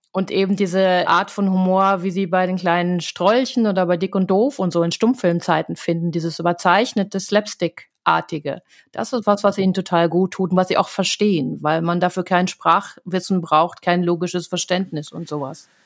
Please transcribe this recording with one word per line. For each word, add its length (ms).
Und 200
eben 240
diese 520
Art 240
von 180
Humor, 540
wie 80
sie 160
bei 200
den 100
kleinen 420
Strolchen 680
oder 180
bei 100
Dick 200
und 140
Doof 300
und 140
so 80
in 100
Stummfilmzeiten 840
finden, 360
dieses 280
überzeichnete, 800
Slapstick-artige. 1400
Das 220
ist 140
was, 160
was 160
ihnen 160
total 340
gut 220
tut 200
und 60
was 100
sie 100
auch 120
verstehen, 720
weil 220
man 160
dafür 240
kein 240
Sprachwissen 920
braucht, 440
kein 200
logisches 440
Verständnis 640
und 180
sowas. 400